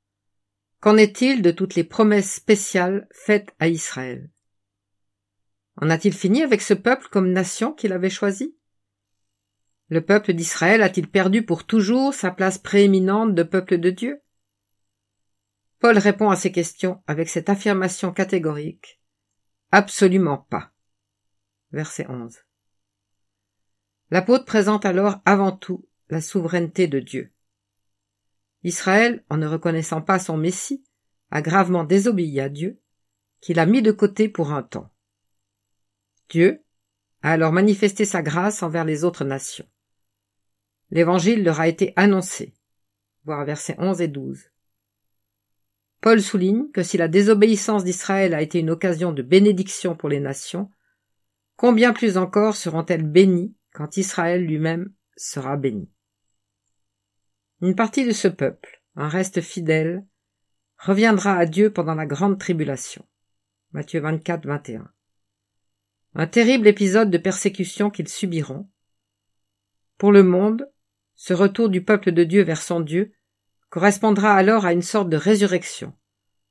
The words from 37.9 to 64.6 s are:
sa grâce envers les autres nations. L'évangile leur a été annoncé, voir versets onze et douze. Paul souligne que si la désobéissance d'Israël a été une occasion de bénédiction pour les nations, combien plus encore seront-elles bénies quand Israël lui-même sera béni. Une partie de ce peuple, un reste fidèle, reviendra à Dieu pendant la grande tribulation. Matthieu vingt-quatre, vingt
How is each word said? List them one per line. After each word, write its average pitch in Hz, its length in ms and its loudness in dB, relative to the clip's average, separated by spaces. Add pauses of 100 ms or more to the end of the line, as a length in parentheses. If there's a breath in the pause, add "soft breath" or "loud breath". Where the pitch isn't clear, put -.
sa 185 160 -4
grâce 175 400 -4
envers 165 240 -4
les 156 180 -4
autres 170 220 -2
nations. - 420 -10 (1200)
L'évangile 180 520 2
leur 160 160 0
a 160 80 0
été 170 280 -2
annoncé, 190 600 0 (680)
voir 143 220 -8
versets 151 320 -8
onze 175 240 -2
et 170 60 -2
douze. 135 420 -12 (1500)
Paul 220 200 4
souligne 208 500 -2
que 185 100 -4
si 170 160 -4
la 170 100 0
désobéissance 202 760 4
d'Israël 185 500 -2
a 151 80 -2
été 156 160 -4
une 160 140 -2
occasion 170 400 -2
de 139 100 -6
bénédiction 185 720 2
pour 156 140 -8
les 143 100 -2
nations, 151 520 -8 (840)
combien 233 380 4
plus 208 240 0
encore 208 380 0
seront-elles 160 520 -4
bénies 180 480 4 (160)
quand - 260 -12
Israël 180 460 -2
lui-même 165 480 -4 (240)
sera 139 420 -8
béni. 110 340 -6 (1700)
Une 185 140 0
partie 226 300 -2
de 226 80 0
ce - 140 0
peuple, - 540 -6 (140)
un 151 140 -6
reste 185 320 -4
fidèle, 165 640 -4 (720)
reviendra 196 580 2
à 170 100 2
Dieu 196 260 2
pendant 165 220 -4
la 156 120 -6
grande 190 340 -2
tribulation. 151 680 -6 (680)
Matthieu 151 260 -8
vingt-quatre, 156 480 -6
vingt 143 220 -8